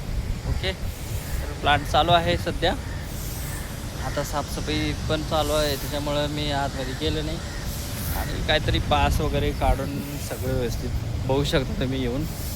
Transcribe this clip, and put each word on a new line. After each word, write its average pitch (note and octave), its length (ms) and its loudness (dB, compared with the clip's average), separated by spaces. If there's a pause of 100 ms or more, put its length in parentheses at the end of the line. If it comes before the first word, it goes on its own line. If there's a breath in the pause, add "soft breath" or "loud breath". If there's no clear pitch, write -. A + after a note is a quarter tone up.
(480)
ओके, - 240 0 (680)
तर - 180 -4
प्लांट D3 260 4
चालू D#3+ 260 4
आहे E3+ 240 4
सध्या, E3+ 360 0 (1300)
आता C3+ 200 -2
साफसफाई D3+ 680 -2 (180)
पण D#3 120 2
चालू D3+ 300 2
आहे, D3+ 240 2
त्याच्यामुळं D3 520 0
मी D3 220 -2
आतमध्ये C3+ 500 0
गेलो D#3 220 0
नाही. D3+ 160 -2 (760)
आणि - 300 -2
काहीतरी D#3 320 4
पास C#3+ 420 4
वगैरे C#3+ 300 2
काढून C#3 680 0 (100)
सगळं B2+ 260 -2
व्यवस्थित A#2+ 360 0 (360)
बघू C#3 180 4
शकता C3+ 360 2
तुम्ही C3 200 0
येऊन, C3 240 0 (320)